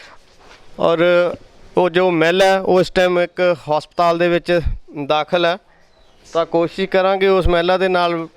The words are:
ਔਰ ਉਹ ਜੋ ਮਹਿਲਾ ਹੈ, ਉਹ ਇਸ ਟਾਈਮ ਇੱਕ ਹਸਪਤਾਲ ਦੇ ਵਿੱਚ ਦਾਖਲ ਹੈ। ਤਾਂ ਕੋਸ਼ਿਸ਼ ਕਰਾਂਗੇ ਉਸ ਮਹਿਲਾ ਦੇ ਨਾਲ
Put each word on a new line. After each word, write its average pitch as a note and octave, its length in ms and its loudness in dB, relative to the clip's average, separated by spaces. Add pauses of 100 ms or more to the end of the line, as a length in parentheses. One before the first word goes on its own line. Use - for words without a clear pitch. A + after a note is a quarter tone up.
(800)
ਔਰ E3+ 500 2 (460)
ਉਹ F3+ 140 2
ਜੋ F3+ 200 2
ਮਹਿਲਾ E3+ 340 2
ਹੈ, F#3+ 160 2
ਉਹ F#3 200 2
ਇਸ E3+ 100 -2
ਟਾਈਮ F3+ 300 0
ਇੱਕ F3 360 -2 (140)
ਹਸਪਤਾਲ E3+ 480 -2
ਦੇ F3 100 2
ਵਿੱਚ F3 320 0 (460)
ਦਾਖਲ D3+ 400 -2
ਹੈ। F3 120 -2 (760)
ਤਾਂ E3 140 -2
ਕੋਸ਼ਿਸ਼ E3+ 440 -4
ਕਰਾਂਗੇ F#3+ 360 0
ਉਸ F#3+ 220 2
ਮਹਿਲਾ F3 300 0
ਦੇ F#3+ 100 0
ਨਾਲ F3 480 -2